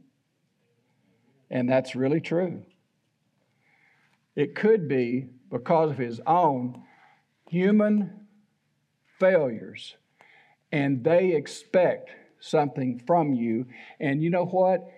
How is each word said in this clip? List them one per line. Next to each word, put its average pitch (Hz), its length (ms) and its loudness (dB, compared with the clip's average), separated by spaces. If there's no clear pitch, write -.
And 127 180 -2
that's 131 260 0
really 135 240 0
true. 170 440 -4
It 147 200 -2
could 208 320 2
be 127 400 -2
because 160 400 0
of 127 60 -6
his 120 280 -6
own 139 580 0
human 208 800 0
failures, 147 760 0
and 139 320 0
they 175 300 4
expect 147 760 -2
something 135 640 -2
from 165 260 2
you. 117 320 -2
And 147 220 -2
you 165 80 0
know 175 160 0
what? 185 420 0